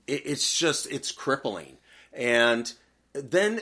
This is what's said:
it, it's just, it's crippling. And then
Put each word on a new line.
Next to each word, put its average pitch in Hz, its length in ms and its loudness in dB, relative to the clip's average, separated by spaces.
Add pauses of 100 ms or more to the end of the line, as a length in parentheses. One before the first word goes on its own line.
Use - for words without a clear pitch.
it, 139 180 -4
it's - 320 -2
just, 160 340 0
it's - 200 -6
crippling. 95 640 -4 (360)
And 117 580 4 (420)
then 180 480 0